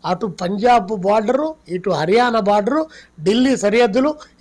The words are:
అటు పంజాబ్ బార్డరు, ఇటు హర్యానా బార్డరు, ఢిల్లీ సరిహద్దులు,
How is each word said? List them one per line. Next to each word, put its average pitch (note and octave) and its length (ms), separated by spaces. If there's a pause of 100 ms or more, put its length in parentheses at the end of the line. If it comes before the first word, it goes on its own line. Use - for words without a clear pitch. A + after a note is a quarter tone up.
అటు F#3 220
పంజాబ్ G3+ 640
బార్డరు, A3 640 (140)
ఇటు F3+ 220
హర్యానా G#3+ 500
బార్డరు, G#3 460 (360)
ఢిల్లీ A#3+ 340
సరిహద్దులు, A#3+ 580 (260)